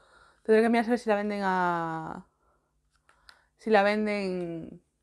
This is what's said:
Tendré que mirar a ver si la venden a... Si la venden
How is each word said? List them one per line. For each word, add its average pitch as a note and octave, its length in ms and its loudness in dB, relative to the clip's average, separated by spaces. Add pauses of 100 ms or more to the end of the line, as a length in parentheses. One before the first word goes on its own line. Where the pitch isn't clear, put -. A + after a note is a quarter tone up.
(420)
Tendré A3 200 4
que A#3 60 2
mirar A#3 180 2
a A3+ 40 -2
ver A#3+ 80 2
si A3+ 100 -6
la G#3 80 2
venden G#3 280 -4
a... F3 800 -2 (1300)
Si - 120 -4
la G#3 120 6
venden F#3+ 1000 -2 (220)